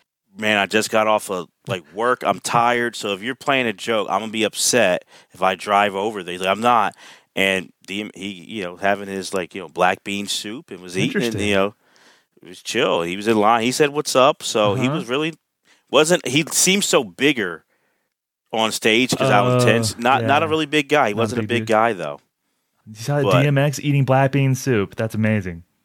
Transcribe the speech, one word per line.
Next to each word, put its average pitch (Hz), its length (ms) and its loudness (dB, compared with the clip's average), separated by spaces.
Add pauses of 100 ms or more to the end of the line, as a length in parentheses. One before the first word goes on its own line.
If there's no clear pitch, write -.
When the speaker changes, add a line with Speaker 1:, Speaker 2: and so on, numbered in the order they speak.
(340)
Speaker 1:
"Man, 107 220 -2
I 98 80 2
just 104 260 0
got 107 160 4
off 107 240 0
of, 90 180 -6 (200)
like, 92 240 -6
work. 120 320 -2
I'm 92 160 0
tired, 120 560 0
so 101 160 -6
if 95 100 -6
you're 127 120 -8
playing 131 320 -2
a 107 80 -2
joke, 110 360 -4
I'm 98 100 0
gonna 110 120 -10
be 110 100 -2
upset 101 640 0 (300)
if - 80 -6
I 95 120 2
drive 101 400 0
over 101 280 -4
there." 87 100 -10
He's 90 80 -10
like, 92 80 -2
"I'm 101 140 0
not." 113 320 2 (420)
And 95 380 0 (120)
D 98 140 -8
M, 107 140 -10
he, 95 160 -12
you 95 340 -12
know, 90 120 -10
having 98 320 0
his, 98 260 -6
like, 90 200 -4
you 98 60 -10
know, 85 80 -14
black 90 340 0
bean 101 240 -6
soup 113 440 -8
and 90 100 -14
was 90 160 -10
eating, 110 200 0
and, 160 80 -2
Speaker 2:
Interesting. 110 240 -4
Speaker 1:
you 101 80 0
know, 101 180 0 (680)
it - 80 -20
was 92 140 -20
chill. 120 400 -2
He 87 160 -4
was 104 100 -4
in 113 80 2
line. 110 280 4
He 127 80 0
said, 147 180 0
"What's 143 260 -4
up?" 135 260 4
So 104 340 0
he 127 100 0
Speaker 2:
Uh-huh. 147 100 -2
Speaker 1:
was 127 140 -8
really, 156 240 -4 (560)
wasn't, 156 360 4
he 135 240 2
seemed 190 340 2
so 151 200 2
bigger 101 640 -2 (840)
on 110 180 0
stage 117 460 2
'cause 131 140 0
I 104 120 6
was 123 200 2
Speaker 2:
Uh, 120 40 4
Speaker 1:
tense. 110 320 0
Not, 127 260 2
not 143 200 2
a - 20 -2
Speaker 2:
yeah. 151 40 -4
Speaker 1:
really 156 160 0
big 143 220 0
guy. 143 200 4
He 104 60 -2
Speaker 2:
Not 104 40 -2
a 113 40 2
Speaker 1:
wasn't 117 180 -2
a - 20 -4
Speaker 2:
big 104 60 -6
Speaker 1:
big 120 140 0
Speaker 2:
dude. 110 40 -6
Speaker 1:
guy, 113 260 4
though. 76 280 -8 (640)
Speaker 2:
You 110 80 -20
saw 143 260 -4
Speaker 1:
But 95 220 4
Speaker 2:
D 147 60 2
M 139 100 2
X 143 220 0
eating 143 240 2
black 135 260 2
bean 135 240 2
soup. 113 400 -2
That's 110 220 -6
amazing. 101 480 -2 (200)